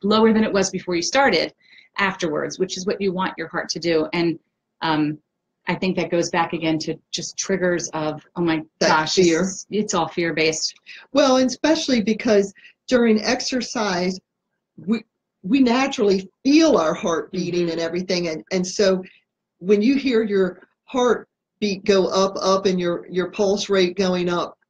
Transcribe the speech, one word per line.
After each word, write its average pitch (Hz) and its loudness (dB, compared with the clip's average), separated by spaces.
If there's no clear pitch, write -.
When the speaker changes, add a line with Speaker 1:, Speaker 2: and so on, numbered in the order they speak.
Speaker 1:
lower 220 4
than 220 4
it 185 -2
was 190 2
before 180 -6
you 170 0
started 254 2
afterwards, 156 -4
which 185 -2
is 185 -8
what 208 -4
you 196 0
want 185 -4
your 165 -10
heart - -8
to 175 -6
do. 160 0
And, 170 0
um, 151 0
I 180 -2
think 185 -2
that 170 -2
goes 170 0
back 170 0
again 160 -2
to 160 -6
just - -10
triggers 175 -2
of, 151 -6
"Oh 185 -6
my 160 0
Speaker 2:
That 165 2
Speaker 1:
gosh, 156 2
this 185 6
Speaker 2:
fear. 165 2
Speaker 1:
is," - -6
it's 208 -2
all 170 0
fear-based. 160 -2
Speaker 2:
Well, 269 4
and 262 2
especially 294 0
because 208 0
during 233 4
exercise, 208 -2
we, 180 -4
we 214 0
naturally 233 2
feel 294 6
our 160 2
heart 165 -4
beating 175 -2
Speaker 1:
Mm-hmm. 170 -2
Speaker 2:
and 165 -4
everything, 175 -4
and, 156 -8
and 185 0
so 190 0
when 202 2
you 269 4
hear 240 0
your 190 0
heartbeat 214 -4
go 196 4
up, 190 0
up, 190 2
and 185 0
your, 175 -4
your 180 -4
pulse 202 0
rate 185 2
going 180 0
up, 175 -4